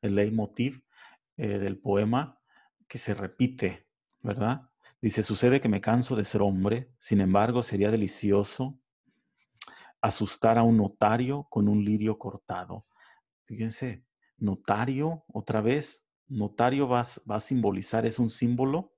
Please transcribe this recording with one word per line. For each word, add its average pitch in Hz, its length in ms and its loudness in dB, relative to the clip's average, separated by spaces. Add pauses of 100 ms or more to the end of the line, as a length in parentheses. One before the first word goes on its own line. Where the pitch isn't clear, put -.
El 101 140 0
leitmotiv, 110 680 -2 (540)
eh, 101 220 -4
del 98 200 -4
poema 110 600 0 (480)
que - 120 -14
se 107 140 -4
repite, 101 720 -4 (340)
¿verdad? 113 480 -4 (320)
Dice, 110 220 0
"Sucede 123 380 4
que 117 80 0
me 98 120 0
canso 120 340 0
de 104 100 0
ser - 160 -2
hombre, 104 580 0
sin 101 220 2
embargo, 104 400 4
sería 104 300 0
delicioso 104 880 0 (1200)
asustar 113 560 0
a 117 60 4
un 113 140 6
notario 120 720 0
con 104 180 2
un 104 160 2
lirio 107 360 0
cortado". 92 680 -10 (600)
Fíjense, 113 600 -8 (320)
notario, 131 880 -2
otra 107 340 -4
vez, 139 460 -2 (200)
notario 127 600 0
va 123 120 2
a 120 40 0
s-, - 260 -10
va 104 80 -2
a - 20 0
simbolizar, 107 680 0
es 113 140 -2
un 117 100 2
símbolo 131 680 -2